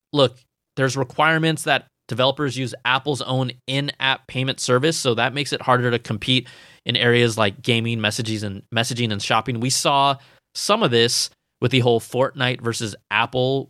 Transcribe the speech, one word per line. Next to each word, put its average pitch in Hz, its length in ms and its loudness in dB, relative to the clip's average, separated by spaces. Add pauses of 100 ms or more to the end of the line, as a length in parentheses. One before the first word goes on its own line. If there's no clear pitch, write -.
(120)
look, 131 240 4 (400)
there's 135 200 0
requirements 156 680 2
that 139 220 0 (200)
developers 135 500 0
use 127 180 -6 (100)
Apple's 131 380 0
own 131 300 -2 (140)
in-app 135 600 -2
payment 131 340 -4
service, 131 360 2
so 123 180 0
that 117 180 0
makes 135 200 -6
it 135 100 -6
harder 123 280 2
to 117 80 0
compete 123 500 -2 (360)
in - 120 -2
areas 120 420 4
like 104 240 0
gaming, 117 380 0
messages, 107 420 -2
and 101 200 -8 (120)
messaging 120 360 -2
and 98 120 -4
shopping. 117 360 0
We 117 120 -2
saw 139 480 0 (360)
some 220 280 0
of 165 80 2
this 117 400 2 (300)
with 127 100 0
the 131 100 4
whole 120 180 4
Fortnite 127 640 -2
versus 113 340 -6 (160)
Apple, 127 600 0